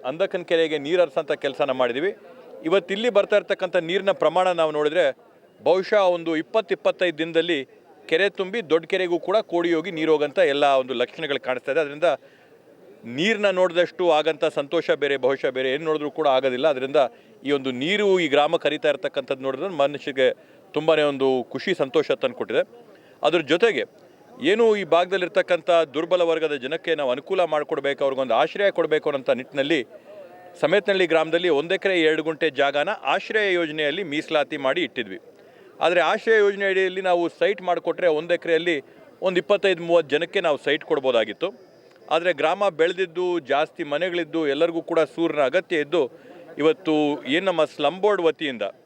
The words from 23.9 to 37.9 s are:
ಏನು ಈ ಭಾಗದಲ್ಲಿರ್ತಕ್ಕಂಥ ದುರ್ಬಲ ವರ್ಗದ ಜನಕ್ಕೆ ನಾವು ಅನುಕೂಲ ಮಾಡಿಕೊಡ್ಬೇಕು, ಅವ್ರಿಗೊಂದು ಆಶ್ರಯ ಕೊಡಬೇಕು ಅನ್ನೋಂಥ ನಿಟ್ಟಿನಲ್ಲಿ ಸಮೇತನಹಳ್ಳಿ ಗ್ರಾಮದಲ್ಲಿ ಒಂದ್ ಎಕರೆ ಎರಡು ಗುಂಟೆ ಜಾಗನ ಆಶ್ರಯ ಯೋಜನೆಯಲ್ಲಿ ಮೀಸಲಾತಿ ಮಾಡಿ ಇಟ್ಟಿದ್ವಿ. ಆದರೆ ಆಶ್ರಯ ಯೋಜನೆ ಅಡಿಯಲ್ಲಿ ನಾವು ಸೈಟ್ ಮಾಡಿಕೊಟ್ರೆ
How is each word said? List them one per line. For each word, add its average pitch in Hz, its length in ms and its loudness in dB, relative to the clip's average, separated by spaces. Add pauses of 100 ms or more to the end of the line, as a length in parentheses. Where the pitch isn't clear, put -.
ಏನು 220 140 4 (160)
ಈ - 20 -6 (120)
ಭಾಗದಲ್ಲಿರ್ತಕ್ಕಂಥ 180 760 0 (260)
ದುರ್ಬಲ 175 260 0 (100)
ವರ್ಗದ 156 240 -2 (100)
ಜನಕ್ಕೆ 160 340 -4
ನಾವು 139 160 -2
ಅನುಕೂಲ 180 280 -2 (120)
ಮಾಡಿಕೊಡ್ಬೇಕು, 143 500 -2
ಅವ್ರಿಗೊಂದು 131 380 0
ಆಶ್ರಯ 196 260 0 (100)
ಕೊಡಬೇಕು 156 300 0
ಅನ್ನೋಂಥ 135 200 -4 (120)
ನಿಟ್ಟಿನಲ್ಲಿ 143 400 -2 (800)
ಸಮೇತನಹಳ್ಳಿ 190 500 2
ಗ್ರಾಮದಲ್ಲಿ 160 380 0 (100)
ಒಂದ್ 170 140 -4
ಎಕರೆ 190 200 -2 (140)
ಎರಡು 156 200 0
ಗುಂಟೆ 160 200 -2 (140)
ಜಾಗನ 143 280 0 (240)
ಆಶ್ರಯ 208 340 -2 (120)
ಯೋಜನೆಯಲ್ಲಿ 156 520 -2
ಮೀಸಲಾತಿ 151 540 -2
ಮಾಡಿ 147 220 0
ಇಟ್ಟಿದ್ವಿ. 101 320 -8 (680)
ಆದರೆ 175 220 4
ಆಶ್ರಯ 220 380 2
ಯೋಜನೆ 202 260 0
ಅಡಿಯಲ್ಲಿ 185 380 -2
ನಾವು 175 120 2 (180)
ಸೈಟ್ 190 280 0
ಮಾಡಿಕೊಟ್ರೆ 170 400 0 (120)